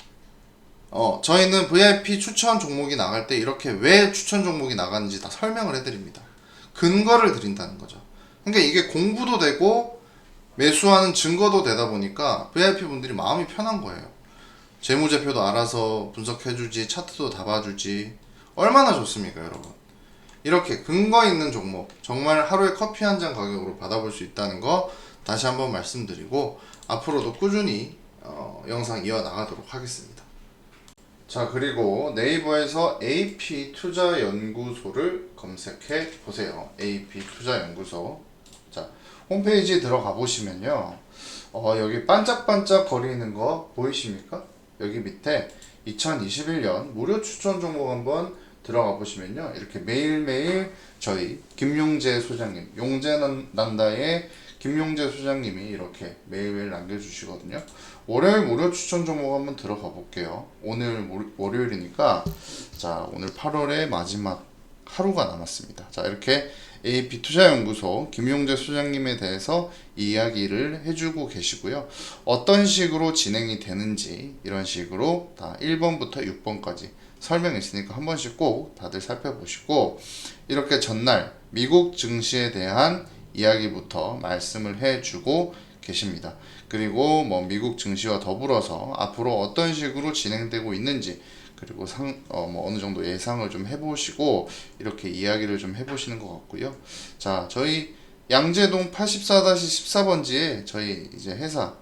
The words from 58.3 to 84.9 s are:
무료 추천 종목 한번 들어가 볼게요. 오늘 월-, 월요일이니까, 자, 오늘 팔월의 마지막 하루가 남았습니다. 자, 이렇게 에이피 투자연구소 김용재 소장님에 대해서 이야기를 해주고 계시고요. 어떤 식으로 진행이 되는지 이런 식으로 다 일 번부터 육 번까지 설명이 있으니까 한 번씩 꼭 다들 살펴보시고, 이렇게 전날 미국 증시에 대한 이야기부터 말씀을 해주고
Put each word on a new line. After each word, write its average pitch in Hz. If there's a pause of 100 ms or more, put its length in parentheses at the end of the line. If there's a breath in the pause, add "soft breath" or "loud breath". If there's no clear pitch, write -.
무료 175
추천 175
종목 143
한번 139
들어가 101
볼게요. 87 (160)
오늘 113
월-, 101
월요일이니까, 101 (520 loud breath)
자, 85
오늘 95
팔월의 151
마지막 95 (400)
하루가 185
남았습니다. -
자, -
이렇게 131 (340 loud breath)
에이피 123
투자연구소 127
김용재 135
소장님에 143
대해서 120 (240 loud breath)
이야기를 110
해주고 160
계시고요. 110 (380 loud breath)
어떤 196
식으로 165
진행이 113
되는지 101
이런 95
식으로 95
다 85
일 160
번부터 160
육 92
번까지 90 (280 loud breath)
설명이 170
있으니까 101
한 143
번씩 156
꼭 104
다들 95
살펴보시고, - (480 loud breath)
이렇게 139
전날 110 (160)
미국 156
증시에 117
대한 117 (260 loud breath)
이야기부터 101
말씀을 101
해주고 135 (260 loud breath)